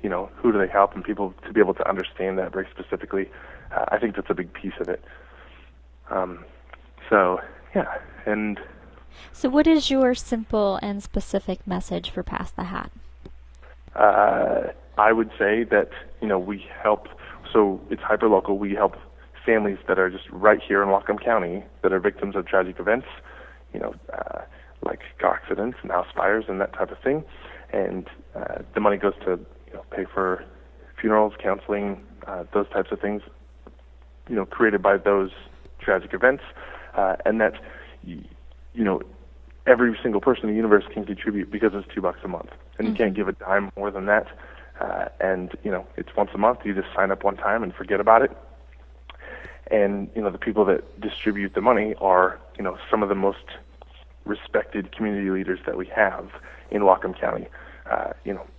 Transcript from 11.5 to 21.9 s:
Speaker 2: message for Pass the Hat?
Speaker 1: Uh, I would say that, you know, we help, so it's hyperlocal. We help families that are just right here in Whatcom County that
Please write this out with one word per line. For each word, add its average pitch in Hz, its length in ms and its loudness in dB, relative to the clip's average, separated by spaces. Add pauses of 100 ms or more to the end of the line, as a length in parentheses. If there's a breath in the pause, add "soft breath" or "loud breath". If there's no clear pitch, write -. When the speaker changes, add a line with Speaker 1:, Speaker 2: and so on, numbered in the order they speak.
Speaker 2:
message 180 440 -6
for 180 120 -8
Pass - 300 -6
the - 120 -8
Hat? - 280 -10 (1040 soft breath)
Speaker 1:
Uh, - 720 4 (280)
I 110 160 6
would 113 260 2
say 107 260 2
that, 107 260 2 (300)
you 110 80 -2
know, 95 100 2
we 92 260 -6 (180)
help, 107 260 0 (440 loud breath)
so 101 280 4 (100)
it's - 120 -6
hyperlocal. 101 560 2
We 101 160 -2
help 101 220 2 (500 soft breath)
families 104 400 2
that 95 120 2
are 92 120 2
just 92 200 -14
right 104 300 6
here 101 220 2
in 98 60 2
Whatcom 101 340 2
County 98 420 0 (180)
that 95 100 4